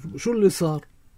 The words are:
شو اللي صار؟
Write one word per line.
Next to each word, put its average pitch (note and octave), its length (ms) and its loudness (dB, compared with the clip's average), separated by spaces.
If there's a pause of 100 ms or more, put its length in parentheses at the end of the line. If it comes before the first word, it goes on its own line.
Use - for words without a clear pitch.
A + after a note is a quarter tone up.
(160)
شو A3 160 -4
اللي G#3 180 6
صار؟ D#3 360 -4 (320)